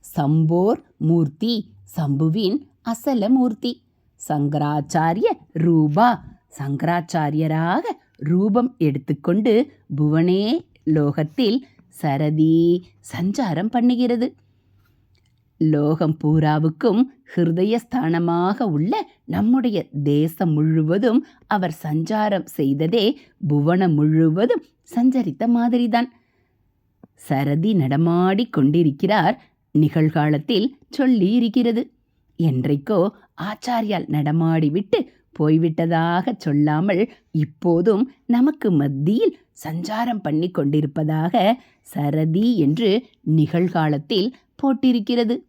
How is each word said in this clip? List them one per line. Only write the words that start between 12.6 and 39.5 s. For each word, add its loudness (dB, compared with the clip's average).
சஞ்சாரம் -4
பண்ணுகிறது. 0
லோகம் 0
பூராவுக்கும் 0
ஹிருதயஸ்தானமாக -2
உள்ள -2
நம்முடைய 0
தேசம் 0
முழுவதும் 2
அவர் -2
சஞ்சாரம் -2
செய்ததே 0
புவனம் 2
முழுவதும் 2
சஞ்சரித்த 0
மாதிரிதான். 0
சரதி 0
நடமாடிக் 2
கொண்டிருக்கிறார் 2
நிகழ்காலத்தில் 0
சொல்லியிருக்கிறது. 0
என்றைக்கோ 0
ஆச்சாரியால் -4
நடமாடிவிட்டு 0
போய்விட்டதாக 0
சொல்லாமல் 0
இப்போதும் 0
நமக்கு 0
மத்தியில் 0